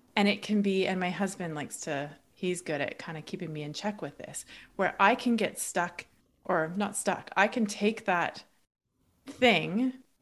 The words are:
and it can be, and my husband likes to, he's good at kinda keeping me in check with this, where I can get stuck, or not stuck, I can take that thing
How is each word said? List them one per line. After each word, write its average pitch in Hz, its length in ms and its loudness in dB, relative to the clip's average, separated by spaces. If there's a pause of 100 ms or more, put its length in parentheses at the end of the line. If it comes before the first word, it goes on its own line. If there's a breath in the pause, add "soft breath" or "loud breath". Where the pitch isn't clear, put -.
(160)
and 202 120 4
it - 140 2
can 208 200 2
be, 190 260 2
and 185 120 0
my 180 100 0
husband 180 460 -4
likes - 260 -8
to, 147 300 -4 (220)
he's 180 280 -4
good 147 200 -4
at - 180 -6
kinda 160 220 -10
keeping 165 320 -8
me 151 100 -6
in 147 100 -8
check 208 280 -4
with 143 160 -8
this, - 280 -12 (300 loud breath)
where 190 240 0
I 202 160 8
can 240 200 2
get 214 240 0
stuck, - 460 -4 (400)
or 165 300 0
not 202 220 -2
stuck, - 400 -2
I 202 100 8
can 220 180 0
take 208 400 0
that 175 380 0 (840)
thing 226 680 4 (280)